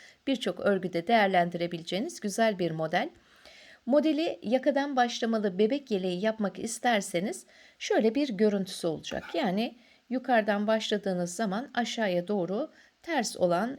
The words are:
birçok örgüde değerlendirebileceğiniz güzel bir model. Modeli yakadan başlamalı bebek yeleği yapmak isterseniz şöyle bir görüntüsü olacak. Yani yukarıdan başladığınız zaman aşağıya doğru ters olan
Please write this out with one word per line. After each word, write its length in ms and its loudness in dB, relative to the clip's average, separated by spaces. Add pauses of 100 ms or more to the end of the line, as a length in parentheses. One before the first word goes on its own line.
(260)
birçok 340 -2
örgüde 460 0
değerlendirebileceğiniz 1120 0
güzel 380 0
bir 120 0
model. 400 -2 (760)
Modeli 560 2
yakadan 540 2
başlamalı 640 0
bebek 320 2
yeleği 340 -2
yapmak 340 -2
isterseniz 880 -2 (320)
şöyle 360 2
bir 140 0
görüntüsü 580 0
olacak. 480 -6
Yani 440 0 (320)
yukarıdan 560 2
başladığınız 680 0
zaman 400 -4
aşağıya 540 0
doğru 420 -2 (320)
ters 340 -2
olan 420 0